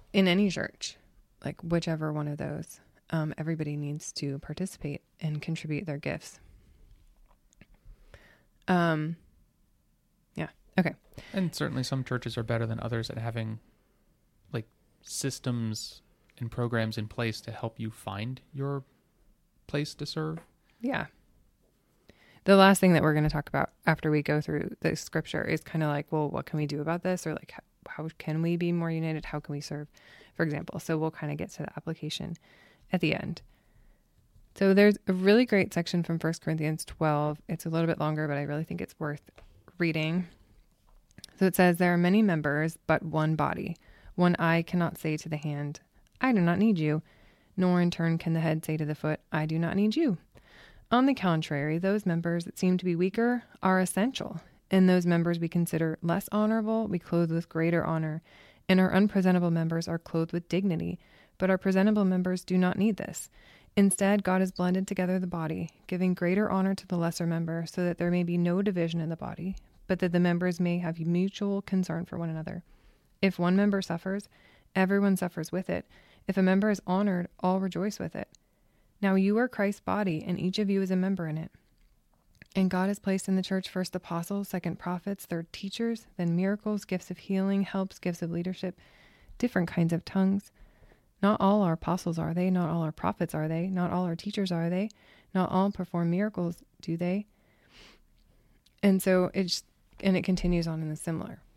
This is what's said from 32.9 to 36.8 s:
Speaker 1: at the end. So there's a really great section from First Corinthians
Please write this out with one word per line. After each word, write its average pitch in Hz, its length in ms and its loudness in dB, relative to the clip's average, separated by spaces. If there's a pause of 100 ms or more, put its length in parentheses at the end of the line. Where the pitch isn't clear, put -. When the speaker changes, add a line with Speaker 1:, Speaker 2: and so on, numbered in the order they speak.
Speaker 1:
at 180 80 2
the 156 160 2
end. - 260 -8 (1160)
So 196 160 6
there's 202 320 8
a 190 60 0
really 196 340 6
great 202 280 2
section 170 280 0
from 165 160 -2
First 165 240 -4
Corinthians 156 440 -2